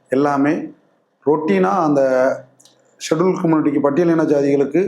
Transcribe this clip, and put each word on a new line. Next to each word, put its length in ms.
எல்லாமே 440
ரொட்டீனா 540
அந்த 220
ஷெட்யூல் 400
கம்யூனிட்டிக்கு, 420
பட்டியலின 420
ஜாதிகளுக்கு 600